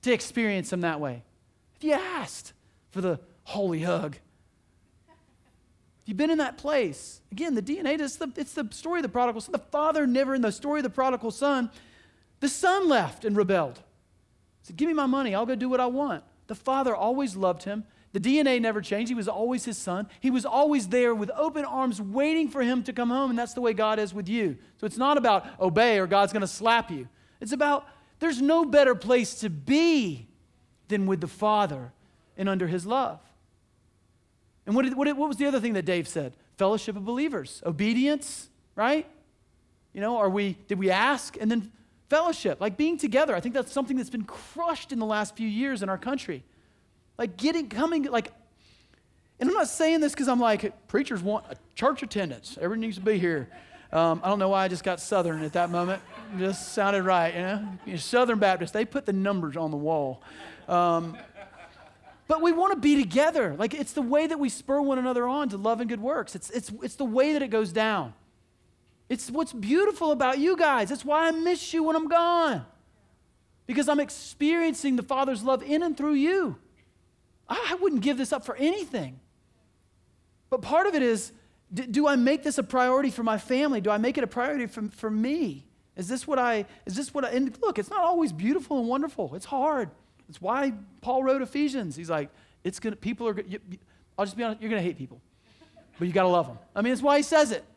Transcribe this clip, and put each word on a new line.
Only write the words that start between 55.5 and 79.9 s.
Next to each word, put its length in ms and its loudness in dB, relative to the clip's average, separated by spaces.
that 160 2
moment. 320 -2
It 60 -6
just 340 -4
sounded 300 2
right, 300 4
you 60 -4
know? 280 -4
You 60 -8
know, 60 -6
Southern 400 2
Baptists, 340 2
they 120 0
put 220 -6
the 80 0
numbers 420 -2
on 140 -2
the 80 -4
wall. 440 -2
Um, 480 2
but 160 2
we 100 6
wanna 240 4
be 200 6
together. 600 2
Like, 140 -2
it's 220 -6
the 80 0
way 240 2
that 120 -2
we 120 0
spur 320 -2
one 160 0
another 280 0
on 220 -2
to 80 -6
love 240 0
and 80 -4
good 140 -6
works. 320 -4
It's, 160 -12
it's, 200 -6
it's 140 -8
the 100 -4
way 260 2
that 80 2
it 80 -4
goes 240 0
down. 400 0
It's 220 -6
what's 240 -4
beautiful 580 2
about 260 2
you 160 4
guys. 360 2
It's 160 -6
why 200 4
I 40 4
miss 420 -2
you 120 0
when 120 2
I'm 120 0
gone. 580 2
Because 220 0
I'm 120 2
experiencing 960 0
the 60 0
Father's 400 -2
love 200 0
in 200 0
and 140 -2
through 160 0
you. 460 2
I, 220 -4
I 60 -2
wouldn't 260 2
give 160 0
this 160 -2
up 100 -6
for 120 -8
anything. 640 -2